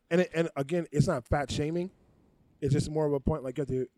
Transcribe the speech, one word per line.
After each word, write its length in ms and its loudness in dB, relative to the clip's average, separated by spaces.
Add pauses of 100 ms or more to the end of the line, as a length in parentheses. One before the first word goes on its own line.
(100)
and 120 4
it, 120 -6
and 220 2
again, 340 -2
it's 160 4
not 220 0
fat 220 0
shaming. 400 -2 (680)
It's 120 0
just 180 2
more 160 0
of 60 0
a 80 2
point, 240 0
like, 140 -8
you 40 0
have 60 -6
to, 180 -2 (120)